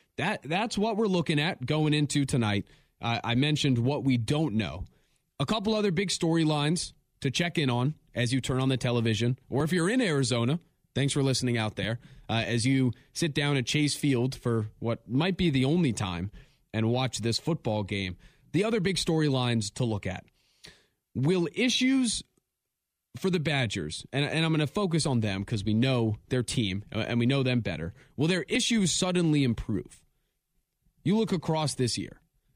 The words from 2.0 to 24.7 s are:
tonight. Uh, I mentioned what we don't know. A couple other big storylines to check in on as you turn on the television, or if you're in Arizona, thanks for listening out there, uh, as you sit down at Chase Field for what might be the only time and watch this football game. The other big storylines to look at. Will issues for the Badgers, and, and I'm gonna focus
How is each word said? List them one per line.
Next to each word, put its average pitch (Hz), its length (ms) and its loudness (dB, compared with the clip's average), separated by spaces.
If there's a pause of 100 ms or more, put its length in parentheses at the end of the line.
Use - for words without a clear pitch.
tonight. 107 400 0 (340)
Uh, 117 240 -2
I 117 100 -2
mentioned 139 440 2
what 127 260 0
we 131 140 4
don't 127 380 0
know. 98 280 -4 (560)
A 143 60 -2
couple 214 280 0
other 208 160 2
big 180 200 -2
storylines 160 840 0 (300)
to 139 80 0
check 175 260 -2
in 143 140 2
on 127 240 0 (200)
as 120 160 0
you 131 120 0
turn 131 180 -2
on 131 80 2
the 131 80 2
television, 120 640 0 (100)
or 139 160 0
if 165 80 0
you're 175 160 2
in 254 140 2
Arizona, 135 580 2 (340)
thanks 135 200 0
for 143 80 2
listening 127 340 0
out 107 200 -2
there, 104 220 -4 (300)
uh, 113 180 0
as 113 200 0
you 131 260 2 (220)
sit 160 180 -2
down 143 240 0
at 123 80 0
Chase 147 320 0
Field 131 380 0
for 113 340 -2 (100)
what 113 300 -6
might 160 300 0
be 180 100 4
the 131 160 2
only 147 300 2
time 90 360 -4 (440)
and 110 160 2
watch 123 300 -2
this 113 180 -2
football 107 460 -2
game. 95 340 -6 (340)
The 180 120 2
other 220 160 0
big 180 160 0
storylines 131 800 0
to 127 100 -2
look 107 220 -2
at. - 200 -8 (880)
Will 170 400 2
issues 254 680 0 (960)
for 190 100 -2
the 175 120 0
Badgers, 120 720 -2
and, 143 140 0
and 147 200 0
I'm 160 80 2
gonna 151 140 2
focus 170 380 0